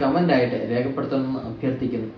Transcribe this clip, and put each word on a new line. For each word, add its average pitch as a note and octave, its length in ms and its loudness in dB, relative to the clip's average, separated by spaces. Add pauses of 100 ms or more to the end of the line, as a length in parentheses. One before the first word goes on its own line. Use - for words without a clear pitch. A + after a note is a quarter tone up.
കമന്റ് D#3 300 4
ആയിട്ട് B2 280 2 (100)
രേഖപ്പെടുത്തണമെന്ന് C3 720 -2
അഭ്യർത്ഥിക്കുന്നു. A2+ 760 -4